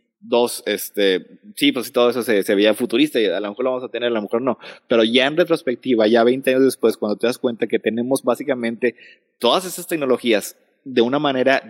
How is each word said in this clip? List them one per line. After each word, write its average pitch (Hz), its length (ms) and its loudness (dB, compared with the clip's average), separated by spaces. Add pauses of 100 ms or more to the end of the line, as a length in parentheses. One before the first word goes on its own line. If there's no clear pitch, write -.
(200)
dos, 117 460 0
este, 98 720 -2 (160)
sí, 143 160 2
pues 123 140 -4
sí, - 60 -16
todo 120 180 2
eso 117 140 -2
se, 107 180 2
se 104 140 0
veía 104 180 4
futurista 127 480 0
y 107 40 2
a 90 140 -2
lo 104 100 -6
mejor 123 160 -6
lo 131 60 -2
vamos 127 160 -6
a - 40 -20
tener, 117 160 -4
a 120 60 -2
lo 113 100 -2
mejor 117 180 -4
no, 127 160 -2 (300)
pero 113 160 2
ya 123 240 2
en 151 100 -6
retrospectiva, 127 680 0
ya 113 160 4
veinte 131 260 2
años 131 140 4
después, 120 340 0
cuando 104 200 -4
te 113 100 -2
das 117 100 -2
cuenta 120 300 -4
que 110 100 -2
tenemos 120 460 -4
básicamente 120 720 -4 (420)
todas 160 280 0
esas 175 220 -12
tecnologías 123 680 -2 (260)
de 127 180 0
una 127 180 0
manera 131 500 2